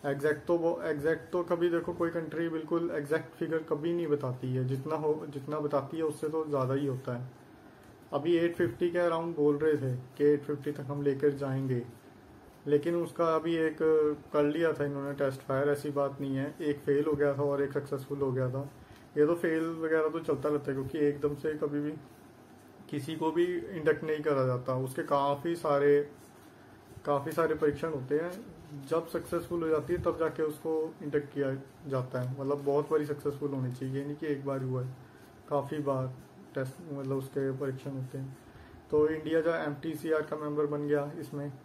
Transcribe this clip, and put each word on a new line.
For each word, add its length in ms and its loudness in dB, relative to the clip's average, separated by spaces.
Exact 360 0
तो 100 4
वो, 240 2
exact 500 0
तो 120 0
कभी 260 2
देखो 240 0
कोई 160 0
country 400 -2
बिल्कुल 420 -2
exact 440 -2
figure 220 -2
कभी 360 -2
नहीं 140 0
बताती 480 0
है, 100 0
जितना 300 -2
हो, 340 0
जितना 300 -6
बताती 380 0
है 60 0
उससे 260 -2
तो 200 -2
ज़्यादा 240 0
ही 140 0
होता 300 -4
है। 120 -8
अभी 240 2
एट 180 2
फिफ्टी 360 0
के 80 0
around 360 0
बोल 220 4
रहे 160 4
थे 240 0
कि 80 4
एट 180 6
फिफ्टी 280 -4
तक 160 -8
हम 140 -4
लेकर 280 4
जाएंगे, 560 -2
लेकिन 280 4
उसका 400 2
अभी 200 2
एक 220 2
कर 100 4
लिया 300 2
था 120 0
इन्होंने 280 -4
test 280 0
fire, 280 2
ऐसी 200 0
बात 320 0
नहीं 140 -2
है। 260 -2
एक 180 0
fail 260 4
हो 80 2
गया 200 4
था 80 0
और 200 2
एक 100 0
successful 460 -4
हो 140 2
गया 180 2
था। 200 -4
ये 80 8
तो 100 4
fail 280 2
वगैरह 460 2
तो 100 -2
चलता 300 0
रहता 220 0
है, 20 -2
क्योंकि 260 -4
एकदम 360 2
से 180 -2
कभी 260 -2
भी 140 -2
किसी 260 -6
को 160 2
भी 140 4
induct 460 0
नहीं 180 -2
करा 240 4
जाता। 300 0
उसके 280 -2
काफ़ी 520 2
सारे, 560 4
काफ़ी 260 0
सारे 240 2
परीक्षण 340 0
होते 300 -2
हैं। 120 -4
जब 200 0
successful 560 -4
हो 40 0
जाती 260 2
है 80 -2
तब 180 0
जाके 240 0
उसको 500 -2
induct 300 -2
किया 220 0
जाता 340 -2
है। 200 -4
मतलब 220 -2
बहुत 260 2
बारी 160 4
successful 440 -4
होनी 220 -2
चाहिए, 280 -4
ये 60 -4
नहीं 100 -6
कि 120 -6
एक 180 -2
बार 180 -2
हुआ 200 -2
है, 120 -8
काफ़ी 280 0
बार 360 0
test 380 -6
मतलब 240 -2
उसके 340 -2
परीक्षण 400 -4
होते 260 -6
हैं। 200 -8
तो 160 6
India 340 2
जो 120 2
एमटीसीआर 680 -2
का 140 -4
member 300 0
बन 220 -2
गया 320 2
इसमें। 340 -8